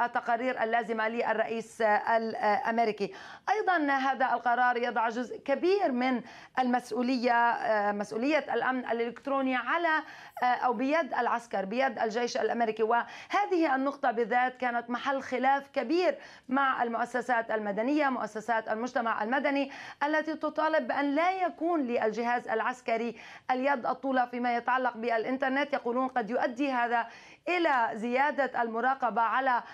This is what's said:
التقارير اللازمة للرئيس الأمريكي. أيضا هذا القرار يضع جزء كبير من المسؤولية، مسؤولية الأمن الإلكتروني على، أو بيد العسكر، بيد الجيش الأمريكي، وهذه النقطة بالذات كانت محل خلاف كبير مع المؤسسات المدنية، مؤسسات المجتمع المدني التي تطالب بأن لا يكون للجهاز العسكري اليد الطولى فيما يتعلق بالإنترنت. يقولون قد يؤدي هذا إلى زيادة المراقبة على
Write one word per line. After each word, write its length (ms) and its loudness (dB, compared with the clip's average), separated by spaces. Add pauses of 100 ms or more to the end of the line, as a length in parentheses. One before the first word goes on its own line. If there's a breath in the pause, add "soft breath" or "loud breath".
التقارير 580 0
اللازمة 440 0
للرئيس 760 -2
الأمريكي. 1300 2 (360 loud breath)
أيضا 280 2 (160)
هذا 400 2
القرار 440 2
يضع 320 0
جزء 280 -4
كبير 540 2
من 300 0 (380 loud breath)
المسؤولية، 960 2 (340)
مسؤولية 600 0
الأمن 320 0
الإلكتروني 720 -2
على، 480 0 (400 loud breath)
أو 300 2
بيد 400 0
العسكر، 520 -2
بيد 340 0
الجيش 380 -2
الأمريكي، 460 0
وهذه 920 0
النقطة 360 0
بالذات 460 0
كانت 320 -2
محل 320 -2
خلاف 460 0
كبير 500 0 (320 loud breath)
مع 340 2
المؤسسات 680 -2
المدنية، 580 0
مؤسسات 600 -2
المجتمع 540 -2
المدني 480 0 (320 loud breath)
التي 320 0
تطالب 520 0
بأن 280 0
لا 160 2
يكون 500 -2
للجهاز 640 0
العسكري 680 -2 (360 loud breath)
اليد 340 2
الطولى 460 0
فيما 240 -2
يتعلق 420 0
بالإنترنت. 760 0
يقولون 340 0
قد 220 -2
يؤدي 420 -2
هذا 360 0 (400 loud breath)
إلى 460 2
زيادة 680 0
المراقبة 600 0
على 420 2 (100)